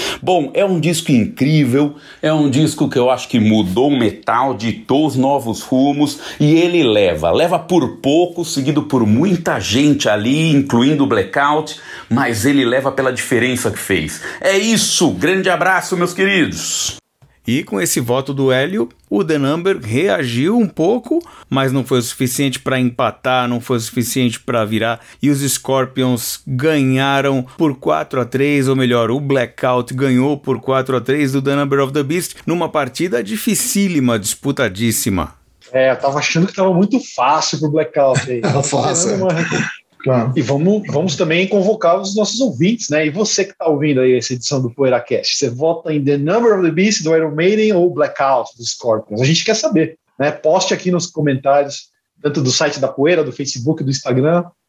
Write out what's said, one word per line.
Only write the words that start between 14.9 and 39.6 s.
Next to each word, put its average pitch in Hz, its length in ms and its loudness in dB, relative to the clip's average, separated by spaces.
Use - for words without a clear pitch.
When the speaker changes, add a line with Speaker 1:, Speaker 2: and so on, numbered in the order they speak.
Speaker 1:
grande 185 380 0
abraço, 180 460 0
meus 175 180 -2
queridos! 170 840 -2
Speaker 2:
E 139 180 0
com 196 160 -4
esse 165 200 -2
voto 131 320 -2
do 135 200 2
Hélio, 180 360 0
o 202 160 0
The 156 140 0
Number 160 440 0
reagiu 139 760 0
um 220 120 2
pouco, 233 500 0
mas 135 240 0
não 135 120 0
foi 131 140 2
o 120 40 2
suficiente 127 580 -2
pra 131 180 -2
empatar, 123 720 0
não 120 120 -2
foi 120 180 -2
o - 20 -4
suficiente 117 580 -2
pra 120 260 -2
virar, 110 360 -2
e 139 80 2
os 139 100 0
Scorpions 131 1080 -2
ganharam 135 960 0
por 151 180 0
quatro 151 440 -2
a 120 40 0
três, 139 440 0
ou 135 80 2
melhor, 120 340 2
o 131 80 0
Blackout 127 760 -2
ganhou 135 420 2
por 135 240 -4
quatro 131 360 0
a 123 40 -2
três 135 320 0
do 139 100 0
The 139 140 0
Number 139 240 0
of 135 120 -2
the 147 100 0
Beast, 165 340 -6
numa 165 220 -2
partida 165 520 -2
dificílima, 175 960 0
disputadíssima. 107 1160 -2
Speaker 3:
É, 131 180 4
eu 123 60 0
tava 139 220 -2
achando 165 280 0
que - 80 -6
tava 190 180 2
muito 208 280 2
fácil 147 440 0
pro 147 120 -2
Blackout 139 600 0
aí. 120 120 -4
Speaker 4:
<laughs> - 0 -
Tava 135 200 0
fácil, 139 480 -2
é. 202 60 0
Speaker 3:
Uma 185 140 0